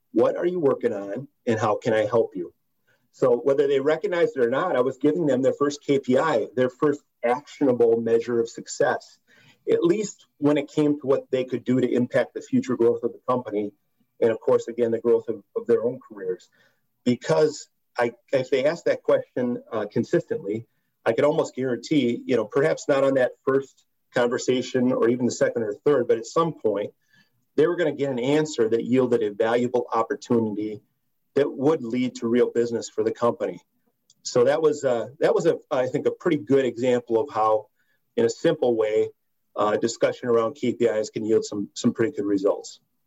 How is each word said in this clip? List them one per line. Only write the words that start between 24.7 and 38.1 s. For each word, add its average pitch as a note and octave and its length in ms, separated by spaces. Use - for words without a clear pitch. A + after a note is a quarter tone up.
or A#2 160
even B2 180
the A2 60
second B2+ 300
or G#2 120
third, C3 240
but A#2 100
at A2+ 80
some E3 280
point, G#2 380
they D#3 120
were F3 80
gonna D#3+ 160
get C#3 180
an B2+ 80
answer C#3 500
that A2+ 160
yielded A#2+ 380
a G#2 80
valuable A#2+ 640
opportunity G#2+ 880
that C#3 160
would C#3+ 320
lead B2 320
to A#2 140
real A#2+ 220
business A#2 380
for - 140
the A2 80
company. G#2+ 500
So B2 220
that D3 180
was, D3 220
uh, A#2+ 240
that - 160
was F3 120
a, D#3 120
I B2+ 180
think, C#3+ 180
a D#3 60
pretty E3+ 240
good C3+ 280
example A#2+ 560
of G#2 100
how, A2 360